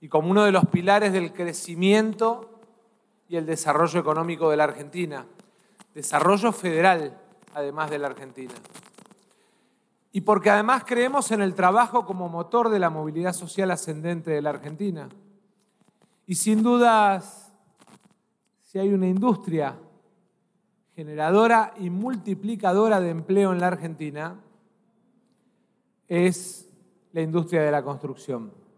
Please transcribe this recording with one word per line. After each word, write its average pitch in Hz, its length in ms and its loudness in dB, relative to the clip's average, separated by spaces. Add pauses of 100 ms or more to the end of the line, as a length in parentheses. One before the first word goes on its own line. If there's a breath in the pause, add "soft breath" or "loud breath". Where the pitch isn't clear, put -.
y 160 60 -16
como 156 220 0
uno 208 140 6
de 202 80 6
los 180 160 4
pilares 196 460 2
del 175 200 -2
crecimiento 208 1300 0 (680)
y 170 100 -6
el 160 100 -4
desarrollo 160 520 0
económico 156 520 0
de 151 60 2
la 151 80 4
Argentina. 143 600 -6 (720 soft breath)
Desarrollo 185 560 2
federal, 170 640 2 (380)
además 147 340 -6
de 147 80 -6
la 143 100 -4
Argentina. 131 460 -14 (1600)
Y 190 100 -6
porque 208 300 2
además 220 340 2
creemos 247 460 0
en 214 100 0
el 190 140 -2
trabajo 208 500 2
como 185 240 -8
motor 170 400 0
de 214 80 2
la 175 140 0
movilidad 156 420 -4
social 185 380 -4
ascendente 165 580 -6
de 147 140 -2
la 147 80 -2
Argentina. 151 580 -8 (1160)
Y 185 80 -4
sin 214 260 2
dudas, 220 920 2 (1080)
si - 160 -12
hay 196 160 2
una 185 140 2
industria 170 680 0 (1200)
generadora 185 840 2
y 180 100 -6
multiplicadora 202 1080 0
de 180 100 -2
empleo 185 440 0
en 180 60 -2
la 180 80 0
Argentina, 160 720 -8 (1700)
es 180 640 -2 (420)
la 165 100 -2
industria 160 420 0
de 151 80 2
la 147 100 2
construcción. 131 840 -10 (120)